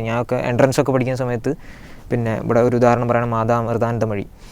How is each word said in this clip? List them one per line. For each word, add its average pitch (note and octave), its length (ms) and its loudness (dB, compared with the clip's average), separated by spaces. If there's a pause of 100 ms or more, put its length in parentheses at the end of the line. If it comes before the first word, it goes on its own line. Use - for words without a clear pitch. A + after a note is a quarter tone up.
(100)
ഞാനൊക്കെ A#2+ 260 -2 (140)
എൻട്രൻസ് C3 320 2
ഒക്കെ C3 140 0
പഠിക്കുന്ന B2+ 280 0
സമയത്ത് B2 280 -2 (580)
പിന്നെ A#2 240 -2 (100)
ഇവിടെ A2+ 240 2
ഒരു B2 120 2
ഉദാഹരണം A#2+ 300 4
പറയുകയാണെങ്കിൽ A#2 280 2
മാതാ A2+ 240 2
അമൃതാനന്ദമഴി. A2+ 640 -2 (280)